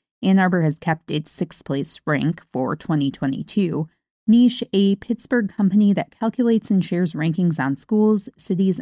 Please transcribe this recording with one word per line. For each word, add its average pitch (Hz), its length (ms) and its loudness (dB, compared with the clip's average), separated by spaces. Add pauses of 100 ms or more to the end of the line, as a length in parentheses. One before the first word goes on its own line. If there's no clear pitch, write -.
(220)
Ann 190 160 4
Arbor 185 240 2
has 156 160 0
kept - 320 -4
its 151 220 -4
sixth - 320 -4
place - 420 -4
rank 151 340 -2 (120)
for 127 240 -4
twenty 147 340 -2
twenty-two. 156 800 -4 (380)
Niche, 240 360 4 (100)
a 196 240 4
Pittsburgh 226 520 -4
company 202 440 2
that - 240 -4
calculates 226 540 0
and 190 140 2
shares 175 300 -2
rankings 160 440 0
on 139 160 -2
schools, 214 640 0
cities, 190 460 0